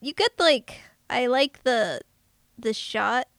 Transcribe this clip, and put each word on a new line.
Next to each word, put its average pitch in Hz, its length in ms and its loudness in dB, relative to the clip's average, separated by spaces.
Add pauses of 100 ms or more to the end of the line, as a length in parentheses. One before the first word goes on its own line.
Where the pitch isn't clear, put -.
You 277 140 -10
get, 403 240 2
like, 302 400 2 (320)
I 247 160 0
like 269 380 0
the, 214 360 0 (560)
the 226 160 -4
shot 220 540 -2 (120)